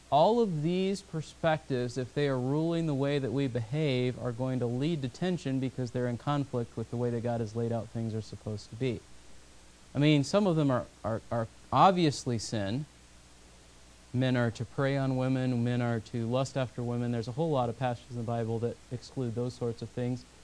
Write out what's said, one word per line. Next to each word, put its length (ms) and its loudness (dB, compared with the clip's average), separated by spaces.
all 300 6
of 240 2
these 380 0
perspectives, 960 -2
if 160 -6
they 160 2
are 100 2
ruling 460 0
the 80 0
way 260 2
that 140 -2
we 140 2
behave, 760 0
are 80 -2
going 280 -2
to 60 0
lead 360 0
to 80 -2
tension 500 -2
because 320 -4
they're 160 0
in 100 -2
conflict 600 -2
with 120 -6
the 60 -6
way 140 0
that 120 -2
God 200 -2
has 120 -6
laid 200 -2
out 160 -4
things 260 -4
are 60 -4
supposed 480 -10
to 80 -14
be. 240 -2
I 60 -2
mean, 240 6
some 240 4
of 80 4
them 160 4
are, 140 2
are, 160 -2
are 180 0
obviously 680 4
sin. 460 -4
Men 240 2
are 140 2
to 120 -6
prey 320 -2
on 220 0
women, 480 0
men 160 0
are 180 0
to 280 -4
lust 280 0
after 260 -4
women. 300 -2
There's 160 -2
a 60 -8
whole 160 -2
lot 180 2
of 100 -4
passages 340 -4
in 60 -8
the 60 -4
Bible 360 -2
that 180 -2
exclude 460 -6
those 180 -2
sorts 280 -6
of 80 -8
things. 340 -4